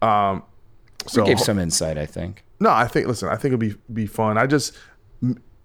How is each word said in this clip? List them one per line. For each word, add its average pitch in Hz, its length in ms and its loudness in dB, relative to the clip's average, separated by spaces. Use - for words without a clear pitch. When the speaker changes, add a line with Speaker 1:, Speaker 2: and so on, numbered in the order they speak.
Speaker 1:
Um, 101 420 2
Speaker 2:
We - 40 -16
Speaker 1:
so 110 160 2
Speaker 2:
gave 113 140 4
some 104 200 0
insight, 80 380 -2
I 76 80 -6
think. 90 380 -12
Speaker 1:
No, 208 120 4
I 120 160 4
think, - 200 -2
listen, 101 220 -4
I 92 60 0
think 127 180 0
it'll 123 60 0
be, 107 160 -2
be 110 120 -2
fun. 107 320 0
I 123 100 2
just, 143 260 0
m-, 123 180 -2